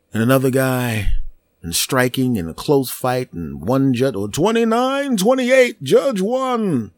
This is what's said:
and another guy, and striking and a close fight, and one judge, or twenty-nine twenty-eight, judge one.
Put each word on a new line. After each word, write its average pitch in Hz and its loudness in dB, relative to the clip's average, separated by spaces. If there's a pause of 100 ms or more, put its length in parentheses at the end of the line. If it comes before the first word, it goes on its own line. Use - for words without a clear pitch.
(140)
and 110 0
another 131 2
guy, 123 0 (500)
and 85 -8
striking 127 0
and 82 -4
a - -10
close 139 0
fight, 127 -6
and 69 -10
one 135 2
judge, 127 0
or 101 -4
twenty-nine 233 0
twenty-eight, 247 2
judge 202 2
one. 214 -2